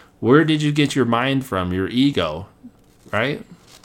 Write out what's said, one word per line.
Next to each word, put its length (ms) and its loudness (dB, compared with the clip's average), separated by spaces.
where 240 6
did 180 0
you 100 0
get 240 0
your 100 2
mind 400 -2
from, 280 -4
your 160 -2
ego, 580 0
right? 340 -4